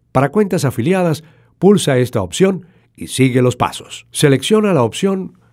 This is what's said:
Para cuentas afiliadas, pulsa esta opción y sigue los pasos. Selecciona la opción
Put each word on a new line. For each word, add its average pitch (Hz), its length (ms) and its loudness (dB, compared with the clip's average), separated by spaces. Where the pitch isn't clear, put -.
Para 135 160 2
cuentas 196 360 -2
afiliadas, 160 600 -2
pulsa 175 400 4
esta 120 240 -2
opción 180 440 -2
y - 140 -14
sigue 127 340 0
los 123 140 2
pasos. - 560 -6
Selecciona 190 600 2
la 135 120 2
opción 190 560 -4